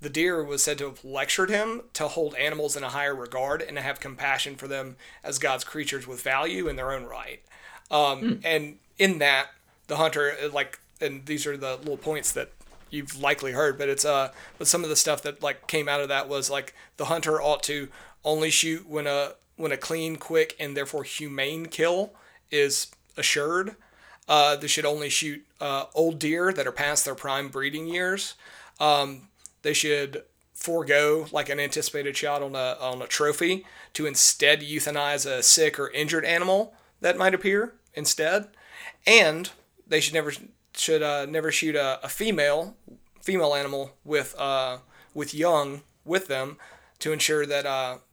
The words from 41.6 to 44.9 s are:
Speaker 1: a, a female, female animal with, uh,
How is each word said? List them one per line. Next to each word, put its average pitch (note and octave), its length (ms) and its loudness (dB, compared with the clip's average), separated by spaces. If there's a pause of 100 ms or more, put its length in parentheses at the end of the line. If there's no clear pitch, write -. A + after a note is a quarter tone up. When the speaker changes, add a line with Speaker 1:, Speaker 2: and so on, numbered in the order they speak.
Speaker 1:
a, C3+ 300 0
a C3+ 40 -8
female, E3 680 0 (460)
female E3 320 2
animal C#3 380 -4 (120)
with, C#3+ 340 -2
uh, C3 400 -2 (360)